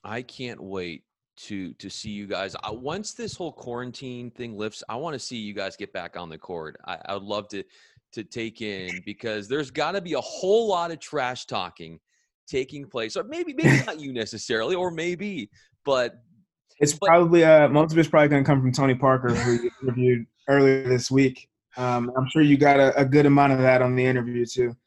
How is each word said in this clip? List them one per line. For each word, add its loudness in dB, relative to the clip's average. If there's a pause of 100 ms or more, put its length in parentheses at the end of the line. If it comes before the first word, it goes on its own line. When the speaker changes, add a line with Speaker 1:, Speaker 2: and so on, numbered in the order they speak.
Speaker 1:
I -10
can't -14
wait -10 (360)
to, -12
to -18
see -14
you -12
guys. -8
I, -10
once -10
this -12
whole -12
quarantine -12
thing -14
lifts, -10
I -10
wanna -8
see -12
you -10
guys -10
get -14
back -12
on -12
the -16
court. -12
I, -12
I -8
would -10
love -8
to -10 (520)
to -12
take -12
in -10
because -10
there's -6
gotta -6
be -8
a -2
whole -2
lot -2
of -10
trash -6
talking -10 (480)
taking -6
place. -8
Or -6
maybe, -10
maybe 2
Speaker 2:
<laughs> -6
Speaker 1:
not -10
you -10
necessarily, -4
or -4
maybe, -8 (340)
but 0 (680)
Speaker 2:
It's 2
Speaker 1:
but -4
Speaker 2:
probably, 8
uh, 8
most 4
of 2
it's 4
probably 6
gonna 2
come 4
from 2
Tony 2
Parker, 2
who 0
you 0
Speaker 1:
<laughs> -16
Speaker 2:
interviewed 0 (220)
earlier 4
this 0
week. 2 (280)
Um, -2
I'm -2
sure 2
you 6
got 6
a, 4
a 4
good 4
amount 6
of 2
that 4
on 0
the 0
interview, -2
too. -2 (120)